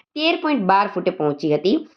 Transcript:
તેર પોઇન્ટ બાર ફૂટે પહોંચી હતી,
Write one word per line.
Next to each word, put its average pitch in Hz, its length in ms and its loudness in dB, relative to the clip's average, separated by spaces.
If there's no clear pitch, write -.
તેર - 300 0
પોઇન્ટ 277 280 0
બાર 196 200 4
ફૂટે 180 300 -2
પહોંચી 147 340 0
હતી, 185 240 2